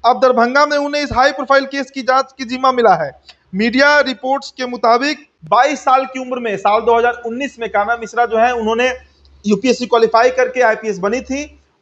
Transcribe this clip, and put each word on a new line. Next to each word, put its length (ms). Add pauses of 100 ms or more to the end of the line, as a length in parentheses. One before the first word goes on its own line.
अब 140
दरभंगा 460
में 100
उन्हें 260
इस 100
हाई 200
profile 320
case 260
की 120
जांच 360
की 60
जिम्मा 280
मिला 220
है। 260 (340)
Media 460
reports 500
के 160
मुताबिक 640 (160)
बाईस 360
साल 240
की 160
उम्र 180
में, 180
साल 240
दो 180
हज़ार 280
उन्नीस 340
में 100
काम्या 260
मिश्रा 300
जो 120
है, 140
उन्होंने 420 (520)
यूपीएससी 400
qualify 440
करके 300
आईपीएस 380
बनी 220
थी 400 (220)